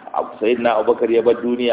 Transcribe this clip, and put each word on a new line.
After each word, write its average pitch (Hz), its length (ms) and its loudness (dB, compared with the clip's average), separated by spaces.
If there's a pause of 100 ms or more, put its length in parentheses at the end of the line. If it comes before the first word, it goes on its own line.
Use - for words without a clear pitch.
(120)
Sayyidina 120 640 -2
Abubakar 113 320 0
ya 117 160 2
bar 113 160 2
duniya, 120 320 0